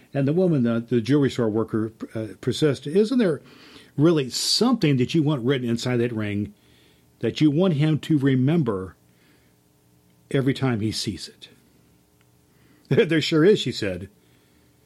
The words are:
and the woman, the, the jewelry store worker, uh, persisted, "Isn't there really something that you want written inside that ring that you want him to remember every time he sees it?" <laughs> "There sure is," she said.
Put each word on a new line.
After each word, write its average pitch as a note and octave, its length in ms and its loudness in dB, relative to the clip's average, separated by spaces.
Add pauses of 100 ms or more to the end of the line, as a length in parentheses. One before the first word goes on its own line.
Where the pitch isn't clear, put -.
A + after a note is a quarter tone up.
(160)
and C#3 120 0
the D3+ 60 0
woman, E3+ 300 2
the, A#2 160 0
the A#2+ 200 0
jewelry C3 300 2
store A#2+ 180 -2
worker, A2 460 -2 (220)
uh, A2 140 -8 (120)
persisted, C#3+ 560 -2
"Isn't A3 220 2
there F3 220 0 (540)
really D3 360 2
something E3+ 640 0
that B2 160 0
you E3+ 80 2
want C#3 240 0
written B2+ 240 0
inside A#2+ 280 -2
that A#2 140 0
ring G#2 440 -4 (640)
that A2+ 200 -4
you D3+ 120 4
want E3+ 240 0
him D#3 240 0
to D#3+ 180 0
remember B2+ 800 0 (1400)
every C3 240 0
time B2 240 -2
he G#2+ 120 -4
sees - 380 -8
it?" - 200 -20 (1400)
<laughs> F#3 180 4
"There D#3 140 0
sure D#3+ 240 2
is," G#3 140 6
she B2+ 120 -6
said. F#2+ 380 -6 (760)